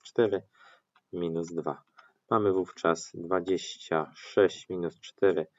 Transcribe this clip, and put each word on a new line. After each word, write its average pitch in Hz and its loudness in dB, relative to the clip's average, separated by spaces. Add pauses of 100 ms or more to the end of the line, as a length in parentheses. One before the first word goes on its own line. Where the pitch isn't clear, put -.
cztery, 101 0 (720)
minus 85 -4
dwa. 73 -4 (460)
Mamy 104 4
wówczas 90 0
dwadzieścia 87 -2
sześć - 2
minus 87 -6
cztery. - 0 (120)